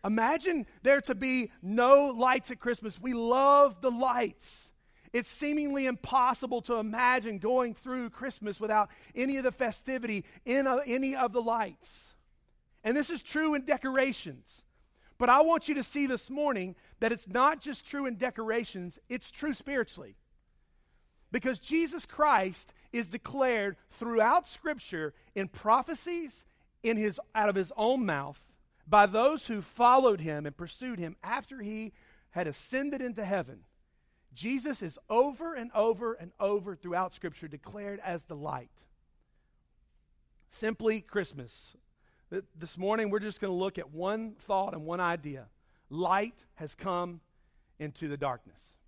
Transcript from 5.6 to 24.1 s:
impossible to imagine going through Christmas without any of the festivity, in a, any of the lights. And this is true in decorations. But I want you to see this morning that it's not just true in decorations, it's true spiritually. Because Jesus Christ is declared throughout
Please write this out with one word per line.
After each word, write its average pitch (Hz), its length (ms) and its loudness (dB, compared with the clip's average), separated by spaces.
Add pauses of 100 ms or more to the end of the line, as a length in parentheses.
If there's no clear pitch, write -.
impossible 254 760 0
to 240 140 -2
imagine 220 640 0
going 247 340 0
through 254 380 -6
Christmas 214 480 -8
without 214 320 2 (240)
any 269 220 0
of 262 60 -4
the 254 80 2
festivity, 233 720 -4 (220)
in 269 220 2
a, 247 180 2
any 269 300 -2
of 240 180 0
the 240 80 0
lights. - 720 -6 (720)
And 233 120 2
this 294 140 0
is 320 140 -6
true 302 320 0
in 262 100 -4
decorations. 262 960 -2 (560)
But 240 120 2
I 269 120 8
want 320 280 4
you 302 40 0
to 277 100 -2
see 285 220 -2
this 254 240 -4
morning 254 460 -2 (240)
that 226 120 2
it's - 160 -6
not 262 320 4
just 277 240 -12
true 285 220 -6
in 247 100 -4
decorations, 220 840 -4 (100)
it's 247 220 -8
true 285 220 -6
spiritually. 208 640 -8 (1120)
Because 254 260 -2
Jesus 320 480 -2
Christ 208 680 0 (180)
is 233 160 -4
declared 226 680 -2 (140)
throughout 233 580 2